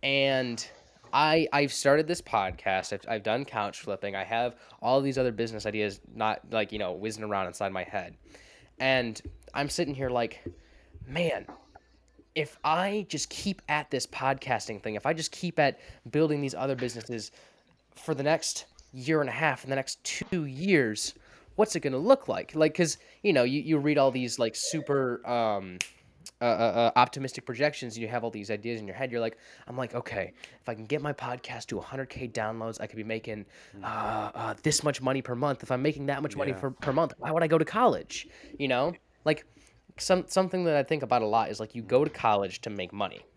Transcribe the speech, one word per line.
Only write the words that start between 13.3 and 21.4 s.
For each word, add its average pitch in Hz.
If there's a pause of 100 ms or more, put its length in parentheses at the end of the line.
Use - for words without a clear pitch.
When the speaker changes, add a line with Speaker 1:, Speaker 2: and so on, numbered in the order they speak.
Speaker 1:
at 151
this 131
podcasting 127
thing, 110
if 101
I 160
just 160
keep -
at 143 (320)
building 151
these 135
other 131
businesses 117 (640)
for -
the 135
next 151 (280)
year 139
and 135
a 113
half, 147
in 131
the 135
next -
two -
years, 139 (400)